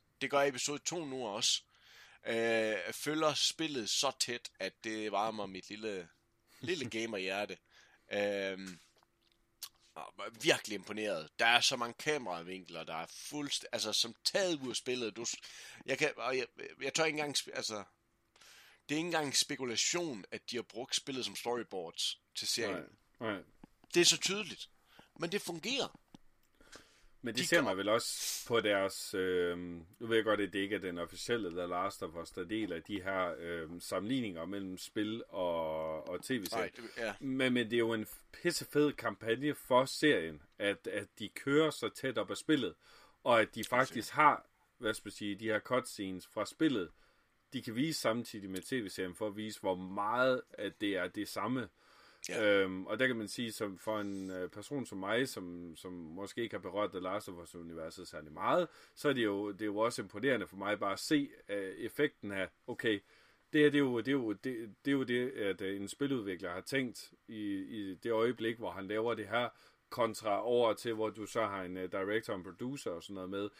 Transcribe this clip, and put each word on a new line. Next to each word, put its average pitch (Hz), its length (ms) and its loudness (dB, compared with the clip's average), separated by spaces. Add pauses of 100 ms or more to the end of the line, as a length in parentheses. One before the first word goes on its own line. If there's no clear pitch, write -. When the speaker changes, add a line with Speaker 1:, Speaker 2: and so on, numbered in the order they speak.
(220)
Speaker 1:
Det 131 100 -2
gør 139 100 6
episode 143 380 2
to 170 260 -4
nu 131 220 -4
også. 104 340 2 (640)
Øh, 113 680 2
følger 156 400 2
spillet 139 560 0
så - 300 2
tæt, - 400 -2
at 95 240 -6
det 107 280 -2
varmer 104 340 0
mit 95 240 -10
lille, 101 400 -6 (500)
lille 160 320 -2
Speaker 2:
<laughs> 110 80 -2
Speaker 1:
gamerhjerte. 95 580 -2 (540)
Øhm, 98 680 -2 (1120)
og - 200 -14 (280)
virkelig 139 340 2
imponeret. 98 540 -4 (100)
Der 117 60 6
er 120 160 8
så - 140 4
mange 117 180 -4
kameravinkler, 90 880 -4
der 80 120 -8
er 82 100 -4
fuldst-, - 680 -6
altså, 107 220 0
som 117 300 0
taget 180 380 2
ud 127 80 -4
af 110 60 -4
spillet. 120 400 -2
Du 113 100 -6
s-, - 100 -2 (500)
jeg 131 120 0
kan, 151 200 2
og 123 200 0
jeg, 123 100 -2 (340)
jeg 135 120 -2
tør 160 120 4
ikke 151 140 0
engang 147 180 -2
sp-, - 160 -4
altså, 110 300 -4 (1080)
det 147 60 0
er - 20 2
ikke 165 100 0
engang 156 300 2
spekulation, 131 960 0
at - 200 -10
de 117 40 -4
har 113 80 -2
brugt - 320 -8
spillet 131 300 -2
som 98 100 -6
storyboards 101 840 -4 (160)
til 101 120 -4
serien. 98 500 -2 (220)
Speaker 2:
Nej, 110 120 -2
nej. 92 120 -4 (500)
Speaker 1:
Det 175 80 6
er 165 40 8
så 165 120 8
tydeligt. 190 520 -4 (500)
Men 165 120 -4
det 202 100 -2
fungerer. 185 580 -4 (1200)
Speaker 2:
Men 120 120 -4
det 123 60 2
Speaker 1:
De 175 60 2
Speaker 2:
ser 170 100 8
Speaker 1:
gør 151 60 8
Speaker 2:
man 95 140 2
vel 98 120 2
også - 580 0
på 117 120 4
deres, 98 540 2
øhm, 87 720 0 (140)
nu 117 80 -8
ved 113 80 4
jeg 110 100 8
godt, 104 160 4
at 92 120 -2
det 98 60 2
ikke 98 160 0
er 95 40 0
den 87 180 -4
officielle 95 520 -2
The 87 180 -4
Last 92 360 -2
of 82 120 -8
Us, 82 160 -8
der 95 120 -6
deler 90 360 -2
de 95 240 -6
her, 92 340 0
øhm, 85 420 -6
sammenligninger 98 640 -2
mellem 95 320 -4
spil 110 520 -4
og, 80 800 0
og 87 160 -4
T - 80 -10
V-serie. 113 300 0
Speaker 1:
Nej, 98 140 -2
det, 120 80 -12 (140)
ja. 110 220 -2
Speaker 2:
Men, 131 340 2
men 123 120 4
det 107 80 -4
er 120 60 4
jo 113 140 4
en 107 140 -2 (240)
pissefed 147 600 2
kampagne 117 600 0
for 131 300 4
serien, 87 560 2 (180)
at, 101 280 0
at 101 200 -4 (120)
de 107 100 -6
kører 147 400 4
så 120 200 -2
tæt 131 280 -4
op 101 140 -2
ad 98 40 -2
spillet, 127 400 2 (480)
og 117 180 8
at 107 140 6
de 113 40 -6
Speaker 1:
Helt 104 100 -4
Speaker 2:
faktisk 127 240 4
Speaker 1:
sikkert. 117 160 -4
Speaker 2:
har, 147 360 6 (320)
hvad 110 160 0
skal - 140 -6
man 98 40 -8
sige, 101 240 -4
de 107 100 -8
her 107 140 2
cutscenes 101 680 -2
fra 104 180 -2
spillet, 123 440 2 (640)
de 127 80 -4
kan 110 140 -6
vise 151 240 0
samtidig 113 500 -2
med 92 120 -4
T - 100 -8 (140)
V-serien, 92 300 -4
for 110 120 -4
at 101 100 -6
vise, 107 220 -6
hvor 95 160 2
meget 107 640 2 (120)
at - 280 -6
det 101 160 2
er 90 100 0
det 98 220 -6
samme. 110 400 -2 (600)
Speaker 1:
Ja. 87 160 0
Speaker 2:
Øhm, 95 420 6
og 107 120 -2
der 131 80 6
kan 123 80 2
man 110 120 -4
sige, 117 240 -4
som 101 260 -6
for 110 220 -2
en, 98 320 -4
øh, 90 180 -4
person 117 360 -6
som 101 120 -10
mig, 113 320 2
som, 87 480 -10
som 92 160 -10
måske 87 500 -8
ikke 107 120 -6
har 95 60 -6
berørt 98 300 0
The 95 80 -4
Last 95 300 -4
of 92 140 -10
Us-universet 85 640 -10
særlig 78 240 -12
meget, 123 360 2 (280)
så - 140 2
er 139 40 4
det 123 100 2
jo, 101 280 2
det 95 100 -8
er 110 40 -2
jo 104 120 0
også 117 240 2
imponerende 104 460 0
for - 100 -18
mig 98 220 0
bare 101 140 2
at 98 60 -4
se, 143 300 2 (200)
øh, 98 260 -2
effekten 110 560 -2
af, 95 180 -2 (180)
okay, 110 320 0 (540)
det 151 80 8
her, 147 80 10
det 143 60 2
er 147 40 8
jo, 127 200 4
det 110 80 -2
er 135 40 2
jo, 120 220 2
det, 113 420 -6 (100)
det 139 60 2
er 139 40 6
jo 131 80 2
det, 123 280 2
at, 98 300 0
øh, 98 200 -2
en 98 60 -6
spiludvikler 107 640 -2
har 92 80 -4
tænkt 131 520 -4 (140)
i, 104 280 -4
i 95 400 -6
det 117 160 -4
øjeblik, 113 460 2
hvor 101 140 -6
han 95 160 -8
laver 110 260 0
det 104 140 -6
her, 117 220 0 (400)
kontra 107 540 0
over 120 300 6
til, 113 200 -2
hvor 107 160 0
du 104 160 -8
så 110 220 0
har 98 160 -2
en, 90 140 -6
øh, 92 140 -4
director 104 420 0
og 98 60 -2
en 85 40 -10
producer 123 480 -6
og 85 120 -6
sådan 101 100 -12
noget 92 160 -8
med. 101 200 -2 (100)